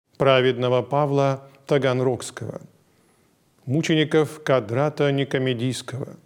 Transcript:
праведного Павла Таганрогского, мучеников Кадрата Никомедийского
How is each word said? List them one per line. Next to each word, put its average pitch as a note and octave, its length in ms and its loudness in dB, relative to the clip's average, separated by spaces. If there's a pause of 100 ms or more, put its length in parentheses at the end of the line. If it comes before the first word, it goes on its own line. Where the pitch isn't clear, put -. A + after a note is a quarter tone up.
(180)
праведного B2+ 640 2
Павла C#3 680 0 (200)
Таганрогского, B2+ 920 -2 (1080)
мучеников D#3 800 0
Кадрата C#3 680 0
Никомедийского C3 1160 -4